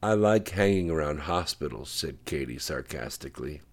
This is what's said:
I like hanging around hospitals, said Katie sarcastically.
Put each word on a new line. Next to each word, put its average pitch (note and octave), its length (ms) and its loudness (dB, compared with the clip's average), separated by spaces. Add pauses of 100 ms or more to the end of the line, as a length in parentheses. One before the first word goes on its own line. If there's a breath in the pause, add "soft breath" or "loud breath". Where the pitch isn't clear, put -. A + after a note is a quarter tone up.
I G#2+ 140 2
like G#2+ 360 6
hanging G2 400 4
around D2+ 320 0
hospitals, D2+ 680 -4
said - 340 -8
Katie C2 360 -6
sarcastically. C#2 1000 -8 (100)